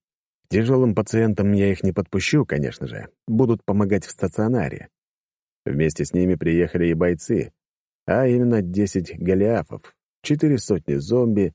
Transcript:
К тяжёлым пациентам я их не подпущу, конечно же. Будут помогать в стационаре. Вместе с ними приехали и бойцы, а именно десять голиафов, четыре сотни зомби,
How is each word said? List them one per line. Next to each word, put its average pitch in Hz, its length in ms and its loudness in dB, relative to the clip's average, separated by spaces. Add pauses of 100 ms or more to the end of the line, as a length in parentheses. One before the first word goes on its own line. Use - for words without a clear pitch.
(480)
К - 20 -20
тяжёлым 120 440 2
пациентам 107 580 0
я 98 200 4
их 92 100 -6
не 95 100 0
подпущу, 101 540 0
конечно 71 400 -4
же. 57 220 -12 (180)
Будут 113 380 0
помогать 101 400 0
в - 60 -12
стационаре. 107 760 -4 (760)
Вместе 76 400 -2
с - 100 -6
ними 90 220 2
приехали 85 520 0
и 82 60 2
бойцы, 87 580 -2 (540)
а 127 200 2
именно 123 360 2
десять 92 560 -2
голиафов, 95 760 -2 (280)
четыре 151 360 2
сотни 78 360 -2
зомби, 101 600 0